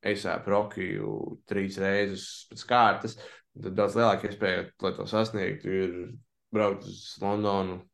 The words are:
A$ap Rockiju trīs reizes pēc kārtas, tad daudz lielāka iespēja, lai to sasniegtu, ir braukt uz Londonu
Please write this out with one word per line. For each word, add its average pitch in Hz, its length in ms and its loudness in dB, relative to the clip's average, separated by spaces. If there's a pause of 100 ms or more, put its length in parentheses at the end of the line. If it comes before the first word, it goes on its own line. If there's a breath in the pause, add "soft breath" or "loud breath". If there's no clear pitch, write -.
A$ap 98 440 -2
Rockiju 101 640 0 (400)
trīs 95 320 -2
reizes 98 460 0 (240)
pēc 110 180 -14
kārtas, 113 480 4 (320 loud breath)
tad 101 240 -8
daudz 101 240 2
lielāka 98 320 4
iespēja, 92 380 -2 (100)
lai 95 160 -2
to 101 160 -6
sasniegtu, 101 640 0
ir 92 240 0 (540)
braukt 104 340 2
uz - 140 -12 (180)
Londonu 98 600 0 (140)